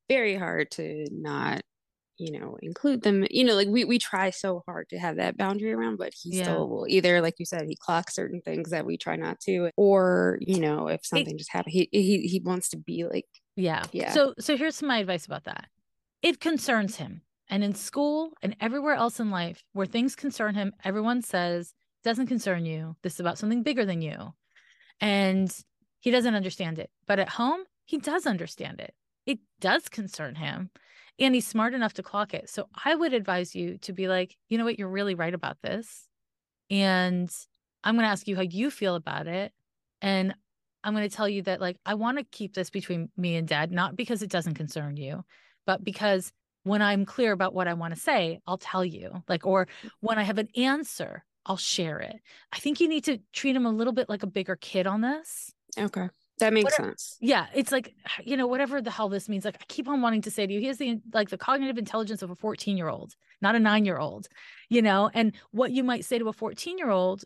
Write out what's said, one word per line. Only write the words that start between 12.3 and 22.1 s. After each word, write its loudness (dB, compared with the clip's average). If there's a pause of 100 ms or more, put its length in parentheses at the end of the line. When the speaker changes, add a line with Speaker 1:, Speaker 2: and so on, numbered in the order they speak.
Speaker 1:
wants -2
to -6
be -4
like, -2 (300)
Speaker 2:
Yeah. 0
Speaker 1:
Yeah. -2
Speaker 2:
So, 4
so 2
here's -2
my 0
advice -2
about -8
that. -10 (520)
It 2
concerns 0
him. -10 (280)
And 2
in 2
school 0 (100)
and -2
everywhere 0
else 0
in 0
life -4 (100)
where 0
things 0
concern -2
him, -2 (100)
everyone 0
says, -2 (300)
"Doesn't 0